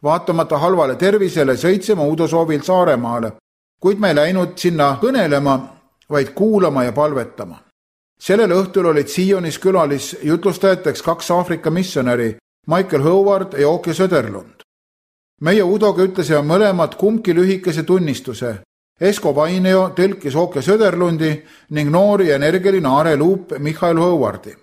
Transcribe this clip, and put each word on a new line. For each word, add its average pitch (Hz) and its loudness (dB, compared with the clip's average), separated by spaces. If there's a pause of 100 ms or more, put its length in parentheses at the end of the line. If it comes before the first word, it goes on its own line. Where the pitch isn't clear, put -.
Vaatamata 160 -2
halvale 156 2
tervisele 170 2
sõitsime 185 0
Udo 156 0
soovil 160 0
Saaremaale, 120 0 (480)
kuid 196 0
me 208 0
ei 147 2
läinud 175 0
sinna 147 0
kõnelema, 147 0 (560)
vaid 139 -2
kuulama 185 2
ja 123 -4
palvetama. 120 -4 (580)
Sellel 208 2
õhtul 185 0
olid 147 0
Sionis 180 -2
külalis 160 0
jutlustajateks 175 0
kaks 165 -4
Aafrika 170 -2
missionäri, 123 -2 (320)
Michael 170 0
Howard 190 2
ja 143 2
Åke 170 -2
Söderlund. 127 -2 (800)
Meie 190 2
Udoga 196 2
ütlesime 160 0
mõlemad 180 2
kumbki 214 0
lühikese 180 0
tunnistuse. 127 -2 (400)
Esko 185 0
Vainio 185 2
tõlkis 180 -2
Åke 170 -2
Söderlundi 170 0 (380)
ning 151 -2
noor 196 4
ja 156 2
energiline 170 0
Are 156 2
Luup 180 0
Michael 156 -2
Howardi. 135 -2